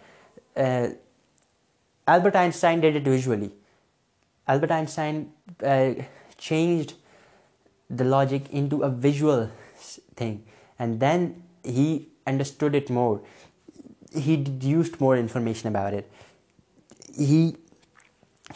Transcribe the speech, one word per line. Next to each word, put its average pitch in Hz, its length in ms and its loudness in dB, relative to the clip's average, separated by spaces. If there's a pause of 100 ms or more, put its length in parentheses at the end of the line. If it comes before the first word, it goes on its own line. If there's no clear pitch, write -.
(560)
Uh, 127 320 0 (1200)
Albert 180 300 4
Einstein 170 440 2
did 156 160 4
it 143 60 -2
visually. 127 500 0 (920)
Albert 143 240 0
Einstein, 156 640 -4 (300)
uh, 135 320 2 (440)
changed 160 560 0 (920)
the 123 160 -2
logic 135 460 0
into 143 320 -2
a 139 60 0
visual 135 640 0 (260)
s-, - 240 -20 (160)
thing, 110 280 -6 (340)
and 117 220 -4
then 160 420 0 (200)
he 143 460 0 (180)
understood 139 480 -2
it 143 160 0
more. 120 300 0 (920)
He 160 240 0
deduced 139 640 -2
more 131 160 4
information 113 520 -4
about 101 260 -2
it. 101 160 -8 (1080)
He 151 400 2 (1000)